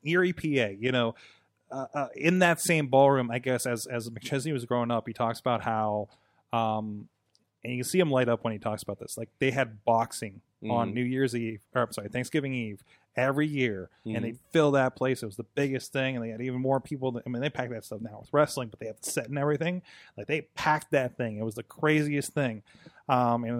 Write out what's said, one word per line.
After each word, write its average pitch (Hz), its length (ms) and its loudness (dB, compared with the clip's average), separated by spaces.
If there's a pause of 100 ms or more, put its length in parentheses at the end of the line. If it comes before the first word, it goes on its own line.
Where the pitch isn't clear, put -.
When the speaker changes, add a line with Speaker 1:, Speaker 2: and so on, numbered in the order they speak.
Speaker 1:
Erie, 180 300 2
P 151 260 0
A, 107 180 2
you 120 140 0
know, 117 240 2 (560)
uh, 135 220 -6
uh, 139 220 -2
in 180 240 2
that 170 200 4
same 156 280 2
ballroom, 135 440 6
I 117 80 -2
guess, 123 260 -2
as, 120 200 -2
as 120 240 -6
McChesney 131 420 -4
was 123 140 -4
growing 120 260 0
up, 113 160 -2
he 113 60 -8
talks 117 260 -2
about 117 240 0
how, 107 460 -2 (420)
um, 110 560 -2 (560)
and 123 100 -8
you 127 100 -4
can 123 60 -8
see 185 100 2
him 165 120 4
light 127 180 4
up 117 140 0
when 113 100 -2
he 104 60 -8
talks 107 240 -6
about 101 160 -8
this, - 180 -12
like, 113 120 -10 (100)
they 131 120 2
had 120 340 -2
boxing 113 560 0 (280)
on 117 180 2
Speaker 2:
Mm-hmm. 101 80 -4
Speaker 1:
New 123 80 0
Year's 127 320 0
Eve, 113 260 -6 (140)
or, 123 80 4
I'm 117 100 -2
sorry, 101 160 -8
Thanksgiving 131 440 -2
Eve 113 300 -6 (320)
every 139 320 2
year, 123 420 -2 (160)
and 110 180 -2
they'd 117 120 -6
Speaker 2:
Mm-hmm. - 160 -20
Speaker 1:
fill 151 200 6
that 135 240 4
place. 131 280 0
It - 20 -6
was 101 100 -10
the 117 80 -8 (120)
biggest 135 360 -2
thing, 131 240 0
and 120 80 -4
they 113 60 -6
had 113 120 -8
even 127 200 -4
more 131 180 2
people. 131 340 -4
That, 120 120 -8
I - 40 -8
mean, 120 120 -4
they 147 80 0
packed 123 220 -6
that 113 120 -10
stuff 104 180 -10
now 107 200 -12
with - 100 -20
wrestling, 143 380 2
but 104 100 -18
they 113 80 -12
have 107 140 -12
the - 80 -6
set - 180 -4
and 147 120 -6
everything. 160 420 0 (340)
Like, 104 120 -12
they 151 140 0 (140)
packed - 360 2
that 131 260 2
thing. 110 200 -4
It 110 60 -4
was 110 120 -4
the 113 80 -8
craziest 151 720 0
thing, 120 280 0 (480)
um, 120 340 4
in 117 160 -2